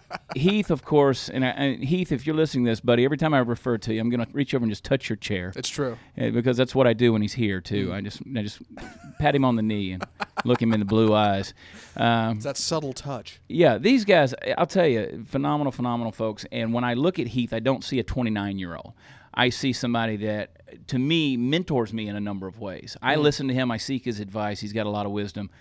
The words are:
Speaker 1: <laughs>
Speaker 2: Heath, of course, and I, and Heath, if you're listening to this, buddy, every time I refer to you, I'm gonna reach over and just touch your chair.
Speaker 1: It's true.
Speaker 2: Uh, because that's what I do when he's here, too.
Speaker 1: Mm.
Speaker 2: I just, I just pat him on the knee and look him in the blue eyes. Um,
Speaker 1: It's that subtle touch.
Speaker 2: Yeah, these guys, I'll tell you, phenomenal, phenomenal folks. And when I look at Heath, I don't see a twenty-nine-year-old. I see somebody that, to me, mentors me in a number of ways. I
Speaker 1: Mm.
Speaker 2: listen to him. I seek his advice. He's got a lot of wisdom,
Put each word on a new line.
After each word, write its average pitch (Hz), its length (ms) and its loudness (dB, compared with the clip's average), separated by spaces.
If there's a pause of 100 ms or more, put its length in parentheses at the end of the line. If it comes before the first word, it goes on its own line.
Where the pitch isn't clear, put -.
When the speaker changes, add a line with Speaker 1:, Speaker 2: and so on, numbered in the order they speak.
(120)
Speaker 1:
<laughs> - 240 -12
Speaker 2:
Heath, 196 360 2
of 143 120 0
course, 139 460 4
and 131 160 -2
I, 127 40 0
and 139 340 -2
Heath, 175 280 0
if 135 160 -4
you're 156 80 0
listening 147 300 2
to 117 60 2
this, 113 100 -2
buddy, 120 240 4
every 143 120 0
time 156 160 2
I 139 60 6
refer 120 400 0
to 110 140 -4
you, 110 80 -2
I'm 117 80 0
gonna 120 240 0
reach 139 200 -2
over 127 100 0
and 113 80 0
just 101 140 -8
touch - 240 -2
your 110 80 -2
chair. 92 380 -6
Speaker 1:
It's 131 140 -6
true. 127 280 -4 (240)
Speaker 2:
Uh, 117 100 0
because 120 260 2
that's 127 180 0
what 135 100 6
I 117 80 8
do 117 200 4
when 110 80 2
he's 104 120 -2
here, 101 280 -2
too. 101 280 -2
Speaker 1:
Mm. 87 40 -4
Speaker 2:
I 101 80 -6
just, 101 200 -10 (160)
I 107 40 -2
just 104 200 -8 (580)
pat 147 160 4
him 135 100 4
on 123 100 4
the 110 60 0
knee 104 320 -2
and 92 120 -8 (380)
look 120 180 2
him 113 120 4
in 110 80 2
the 101 40 0
blue 110 280 4
eyes. 101 400 2 (420)
Um, 117 420 2
Speaker 1:
It's 107 80 -10
that 139 120 -6
subtle 151 360 -4
touch. - 540 -12
Speaker 2:
Yeah, 151 300 6
these 220 260 4
guys, 160 300 6 (240)
I'll 170 100 2
tell 175 200 2
you, 117 420 0
phenomenal, 143 420 -2
phenomenal 120 400 -4
folks. 110 400 -6
And 113 220 -2
when 120 100 0
I 123 100 0
look 160 260 0
at 120 80 -4
Heath, 120 260 -2
I 113 60 -2
don't 127 260 0
see 135 140 -2
a 110 40 -2
twenty-nine-year-old. 101 920 -4 (380)
I 123 180 2
see 127 240 0
somebody 117 440 -2
that, - 680 -8
to 135 120 -2
me, 147 380 2
mentors 127 560 0
me 110 140 -6
in 104 80 -6
a 104 40 -6
number 101 280 -6
of 95 120 -14
ways. 98 420 -12
I 131 140 2
Speaker 1:
Mm. 147 60 2
Speaker 2:
listen 147 260 2
to 131 60 -2
him. 127 180 0
I 113 60 -4
seek 131 280 -6
his 110 140 -4
advice. 104 400 -6
He's 104 140 -8
got 110 140 -2
a - 20 -2
lot 104 160 -4
of 101 60 -4
wisdom, 104 380 -6 (120)